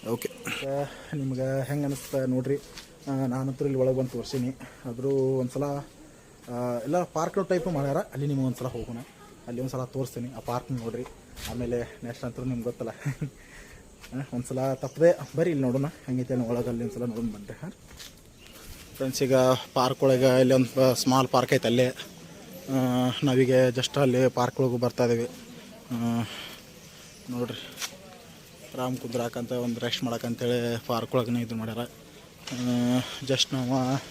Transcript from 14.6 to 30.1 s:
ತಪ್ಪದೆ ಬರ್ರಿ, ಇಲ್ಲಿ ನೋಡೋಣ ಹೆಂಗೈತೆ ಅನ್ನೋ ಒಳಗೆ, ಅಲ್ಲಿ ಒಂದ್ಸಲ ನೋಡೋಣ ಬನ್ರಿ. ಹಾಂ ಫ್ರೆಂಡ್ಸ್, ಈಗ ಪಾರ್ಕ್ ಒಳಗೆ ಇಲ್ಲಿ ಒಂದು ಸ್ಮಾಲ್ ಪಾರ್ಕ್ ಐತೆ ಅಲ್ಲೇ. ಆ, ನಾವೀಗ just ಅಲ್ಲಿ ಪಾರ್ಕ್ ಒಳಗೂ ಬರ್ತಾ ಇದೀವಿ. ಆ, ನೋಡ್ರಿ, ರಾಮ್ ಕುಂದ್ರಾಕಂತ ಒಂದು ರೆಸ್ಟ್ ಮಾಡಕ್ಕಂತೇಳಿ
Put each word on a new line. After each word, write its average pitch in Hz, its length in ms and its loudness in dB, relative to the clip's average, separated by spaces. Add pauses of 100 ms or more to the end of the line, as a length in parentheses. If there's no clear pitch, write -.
ತಪ್ಪದೆ 147 640 2
ಬರ್ರಿ, 170 120 2
ಇಲ್ಲಿ 143 140 0
ನೋಡೋಣ 131 240 2
ಹೆಂಗೈತೆ 127 460 -4
ಅನ್ನೋ 123 140 0
ಒಳಗೆ, 120 220 0
ಅಲ್ಲಿ 117 140 -2
ಒಂದ್ಸಲ 117 220 -4
ನೋಡೋಣ 117 200 -4
ಬನ್ರಿ. 104 360 -8
ಹಾಂ 165 100 -10 (1200)
ಫ್ರೆಂಡ್ಸ್, 135 280 -2
ಈಗ 131 120 4 (380)
ಪಾರ್ಕ್ 127 300 2
ಒಳಗೆ 131 360 8
ಇಲ್ಲಿ 131 140 8
ಒಂದು 131 420 6
ಸ್ಮಾಲ್ 131 320 4
ಪಾರ್ಕ್ 123 260 4
ಐತೆ 127 140 4
ಅಲ್ಲೇ. 123 200 6
ಆ, - 840 -10 (500)
ನಾವೀಗ 131 260 6
just 127 500 4
ಅಲ್ಲಿ 127 300 6
ಪಾರ್ಕ್ 123 300 0
ಒಳಗೂ 123 180 4
ಬರ್ತಾ 120 280 2
ಇದೀವಿ. 117 220 2 (640)
ಆ, 117 320 0 (1080)
ನೋಡ್ರಿ, 120 280 -4 (1160)
ರಾಮ್ 127 220 -2
ಕುಂದ್ರಾಕಂತ 120 540 -4
ಒಂದು 120 280 -2
ರೆಸ್ಟ್ 120 240 -2
ಮಾಡಕ್ಕಂತೇಳಿ 120 840 -2